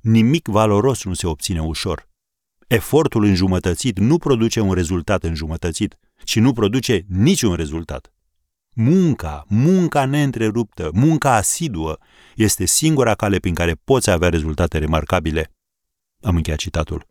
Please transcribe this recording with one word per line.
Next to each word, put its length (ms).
"Nimic 460
valoros 580
nu 100
se 120
obține 360
ușor. 460
Efortul 580
înjumătățit 760
nu 200
produce 420
un 120
rezultat 520
înjumătățit, 760
ci 120
nu 160
produce 560
niciun 460
rezultat." 580
Munca, 720
munca 560
neîntreruptă, 880
munca 420
asiduă 640
este 300
singura 500
cale 240
prin 160
care 200
poți 260
avea 180
rezultate 500
remarcabile. 760
Am 140
încheiat 220
citatul. 520